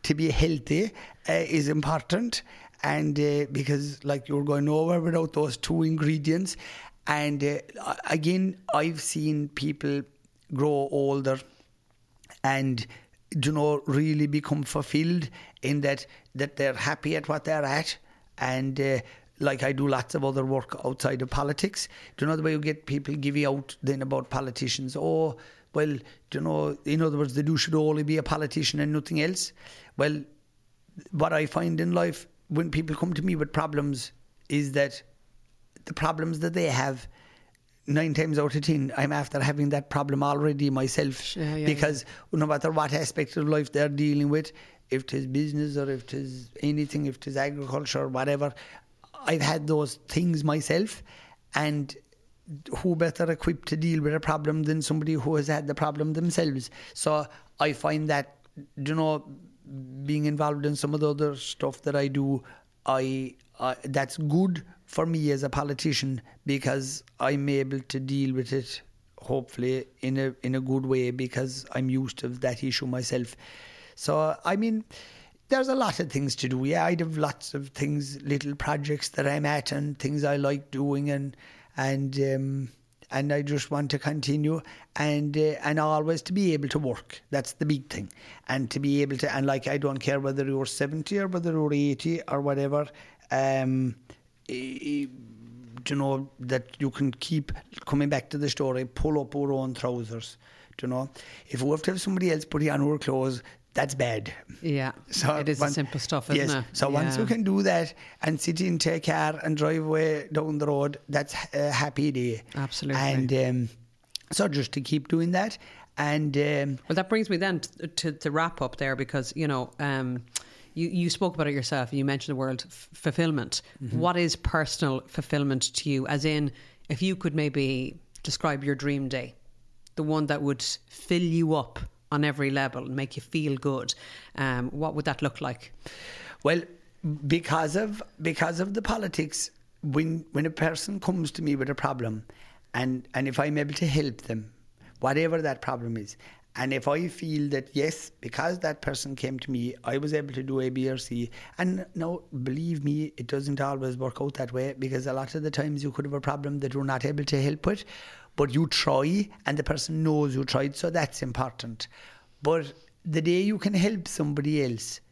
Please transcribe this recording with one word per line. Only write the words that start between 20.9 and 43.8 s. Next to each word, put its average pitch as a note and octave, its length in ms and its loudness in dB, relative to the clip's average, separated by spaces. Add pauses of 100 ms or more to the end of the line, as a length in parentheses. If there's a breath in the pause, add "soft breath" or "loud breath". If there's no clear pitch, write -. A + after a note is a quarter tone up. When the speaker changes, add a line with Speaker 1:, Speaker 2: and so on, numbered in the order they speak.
Speaker 1:
of B2+ 80 -4
politics. C#3+ 580 -2 (300 loud breath)
Do - 80 0
you D3+ 40 2
know D#3+ 60 2
the D#3 80 -2
way D#3+ 80 2
you D#3 80 0
get D3+ 260 -2
people C#3+ 300 -4
giving C#3+ 300 0
out C#3 360 -2
then C3+ 200 0
about C3+ 280 -2
politicians? C3 680 -4
"Oh, D#3+ 400 2 (360 loud breath)
well, D3+ 240 2 (320 loud breath)
do C#3+ 80 -6
you C#3+ 40 -2
know, D3+ 440 0
in D3+ 160 2
other D3+ 160 2
words, C#3 180 0
that D3 120 2
you D#3+ 80 4
should D#3 200 0
only D3+ 280 4
be D#3 140 0
a D3 60 0
politician D3+ 560 0
and D3 120 2
nothing D3+ 300 0
else." F3+ 320 -2 (440 loud breath)
Well, D3 260 2 (880)
what D#3+ 200 4
I D#3 140 4
find E3+ 340 0
in E3+ 140 0
life E3+ 340 0 (220)
when E3 220 0
people D#3 240 0
come F3 180 0
to D#3 80 -2
me F3+ 140 0
with D3+ 180 -2
problems D3 580 -2 (380)
is C#3 240 0
that C#3 280 2 (840)
the - 80 -8
problems D#3+ 460 -2
that E3 140 -2
they E3+ 120 2
have, C3 420 0 (800 soft breath)
nine D3+ 260 2
times D#3 260 2
out C#3+ 160 2
of D3 80 2
ten, C#3 340 2
I'm C#3+ 160 0
after C#3+ 260 -2
having C#3+ 300 2
that C#3+ 200 -2
problem C#3 320 0
already C#3+ 480 2
myself. C3+ 680 0
Speaker 2:
Yeah, D3+ 180 -2
yeah, D3+ 100 -2
Speaker 1:
Because D3 380 2 (300 loud breath)
Speaker 2:
yeah. D#3+ 60 2
Speaker 1:
no D3+ 60 4
matter D3+ 260 2
what D3+ 200 2
aspect D3+ 460 -2
of D3 100 0
life D3+ 240 2
they're D3 160 4